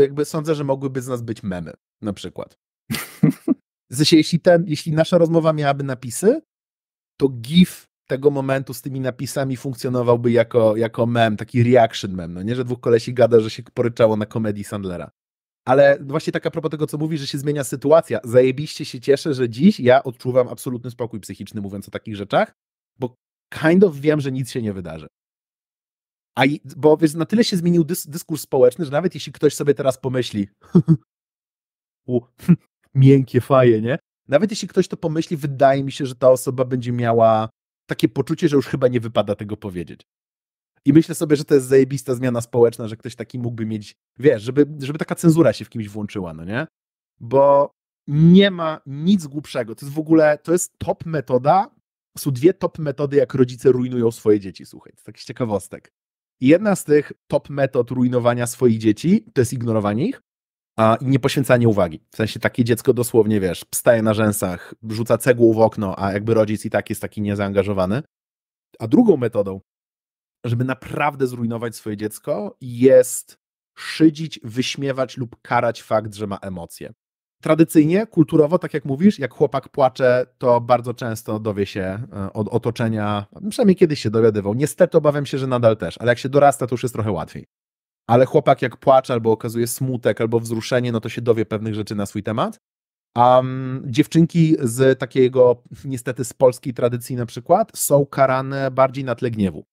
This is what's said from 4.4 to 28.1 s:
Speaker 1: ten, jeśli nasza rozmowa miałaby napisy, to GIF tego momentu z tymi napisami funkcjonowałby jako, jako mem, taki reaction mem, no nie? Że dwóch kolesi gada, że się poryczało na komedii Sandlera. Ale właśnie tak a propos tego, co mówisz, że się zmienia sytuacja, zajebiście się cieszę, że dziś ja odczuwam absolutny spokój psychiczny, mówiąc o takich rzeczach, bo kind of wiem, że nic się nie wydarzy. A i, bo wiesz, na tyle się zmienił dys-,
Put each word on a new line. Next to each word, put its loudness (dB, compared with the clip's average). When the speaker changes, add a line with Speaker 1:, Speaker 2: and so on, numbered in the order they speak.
Speaker 1:
ten, 4
jeśli -6
nasza 2
rozmowa 2
miałaby -2
napisy, -2
to 2
GIF 2
tego 0
momentu -4
z -16
tymi -10
napisami -6
funkcjonowałby 0
jako, 2
jako -2
mem, 0
taki -2
reaction 2
mem, -10
no -12
nie? -4
Że -4
dwóch -8
kolesi 0
gada, 6
że -2
się -12
poryczało 2
na -4
komedii -6
Sandlera. -10
Ale 4
właśnie -6
tak -6
a -6
propos -6
tego, -4
co -6
mówisz, -4
że -10
się -6
zmienia -4
sytuacja, 2
zajebiście 0
się -14
cieszę, -2
że -2
dziś 2
ja 4
odczuwam -2
absolutny -12
spokój -12
psychiczny, -14
mówiąc -12
o -20
takich -12
rzeczach, -2
bo -8
kind 4
of 2
wiem, 0
że -6
nic -6
się -6
nie -4
wydarzy. -12
A 2
i, -4
bo 4
wiesz, 0
na -4
tyle 2
się -4
zmienił 2
dys-, -8